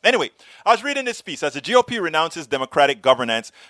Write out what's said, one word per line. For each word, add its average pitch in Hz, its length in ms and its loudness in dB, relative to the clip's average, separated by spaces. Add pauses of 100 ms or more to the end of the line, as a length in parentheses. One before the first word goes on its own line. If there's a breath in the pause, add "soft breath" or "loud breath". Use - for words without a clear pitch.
Anyway, 202 260 0 (360 soft breath)
I 330 60 4
was 220 120 -2
reading 277 220 -6
this 240 160 -8
piece. 165 200 -12
As 143 120 -4
the 143 80 -10
G 208 120 -2
O 247 80 6
P 233 160 -4
renounces 160 480 -4
democratic 135 540 2
governance, 120 500 2 (200 soft breath)